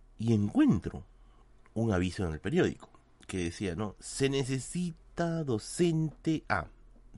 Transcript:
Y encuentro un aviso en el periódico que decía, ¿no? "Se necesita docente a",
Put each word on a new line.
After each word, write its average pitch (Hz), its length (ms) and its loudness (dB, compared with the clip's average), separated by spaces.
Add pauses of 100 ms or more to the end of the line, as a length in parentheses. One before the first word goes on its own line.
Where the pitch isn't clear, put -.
(180)
Y 113 160 2
encuentro 110 720 2 (680)
un 113 180 2
aviso 92 340 0
en 78 60 -2
el 76 80 -8
periódico 143 480 0 (360)
que 95 120 -6
decía, 87 360 -2
¿no? 101 280 -6
"Se - 260 0
necesita 160 1160 -4
docente 160 1040 0
a", 85 160 0 (520)